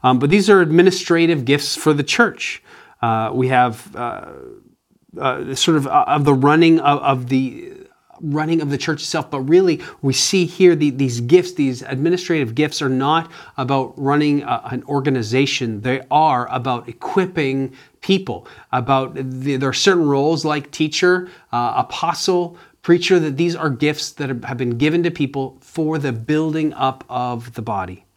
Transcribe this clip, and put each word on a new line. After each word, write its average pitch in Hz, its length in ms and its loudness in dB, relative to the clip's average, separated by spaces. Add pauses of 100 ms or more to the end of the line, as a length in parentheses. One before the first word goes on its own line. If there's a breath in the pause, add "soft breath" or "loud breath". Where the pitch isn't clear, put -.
um, 127 160 4
but 143 100 2
these 196 200 4
are 196 120 8
administrative 170 840 4
gifts 143 300 0
for - 180 2
the 147 100 0
church. - 580 -2 (400 loud breath)
Uh, 113 320 -2
we 127 140 0
have, 123 480 0
uh, 117 380 -10 (880)
uh, 139 360 -4
sort 160 220 2
of, 139 100 0
uh, 135 200 4
of 147 180 0
the 143 80 6
running 156 480 6
of, 143 180 2
of 127 300 -2
the 131 420 -2 (500)
running 156 400 -2
of 143 80 -4
the 143 80 -2
church 151 240 -4
itself, - 280 -6
but 139 120 -4
really 165 400 2 (200 loud breath)
we 135 120 0
see 180 320 2
here 175 280 4
the, 147 160 2
these 127 300 -2
gifts, 175 320 4
these 131 300 -2
administrative 151 760 -2
gifts 147 260 0
are 147 60 -2
not 143 420 0 (280 loud breath)
about 131 400 -2
running 147 460 2
a, 120 180 -4 (100)
an 123 140 -6
organization. 131 960 -2
They 127 280 -2
are 139 400 2
about 123 380 -4
equipping 135 880 -4 (240 loud breath)
people, 185 480 -2 (240 loud breath)
about 131 440 -2
the, 131 420 -6
there 135 100 -2
are 127 60 -2
certain 175 340 2
roles 143 380 2
like 147 260 -4
teacher, 180 580 0 (220 loud breath)
uh, 120 240 -2
apostle, 170 840 -2 (240 loud breath)
preacher, 175 380 4
that 151 160 -2
these 170 180 0
are 160 160 -4
gifts 147 440 -2
that 143 160 -6
have 127 280 -8
been 120 200 -2
given 156 260 2
to 170 80 0
people 135 480 -6
for 156 380 -4
the 139 160 -4
building 151 580 -2
up 131 380 -4
of 123 460 -6
the 120 60 -8
body. 98 420 -6 (140)